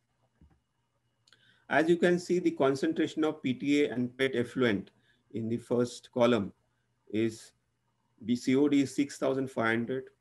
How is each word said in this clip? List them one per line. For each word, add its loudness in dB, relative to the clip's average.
As 2
you 6
can 4
see, -2
the 0
concentration 0
of -2
P 0
T 2
A -2
and -4
pet 0
effluent 0
in -6
the -2
first -4
column 2
is -4
the -2
C 0
O 4
D 2
is -2
six -4
thousand -2
five 0
hundred, -6